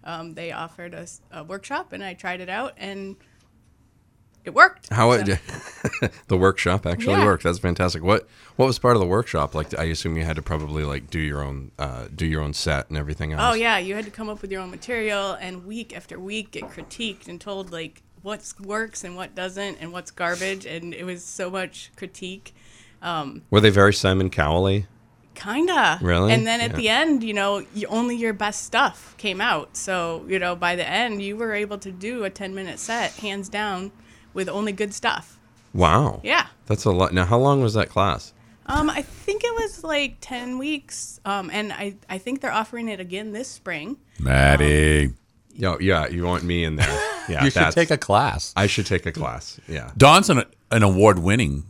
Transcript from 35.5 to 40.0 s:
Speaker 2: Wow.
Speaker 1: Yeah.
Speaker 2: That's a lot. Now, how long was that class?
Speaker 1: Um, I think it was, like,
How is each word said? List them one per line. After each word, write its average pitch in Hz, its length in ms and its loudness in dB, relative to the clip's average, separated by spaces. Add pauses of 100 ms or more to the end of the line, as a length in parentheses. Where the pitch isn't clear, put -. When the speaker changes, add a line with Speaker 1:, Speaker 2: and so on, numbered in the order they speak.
Speaker 2:
Wow. 90 500 4
Speaker 1:
Yeah. 302 240 0 (180)
Speaker 2:
That's - 200 -2
a 104 60 4
lot. 90 220 4
Now, 92 120 4
how 113 120 4
long 139 240 4
was 110 140 2
that 101 140 2
class? 95 440 0 (320)
Speaker 1:
Um, 302 240 0
I 302 120 -4
think - 440 -6
it 480 100 -2
was, 440 280 -6
like, 294 360 -2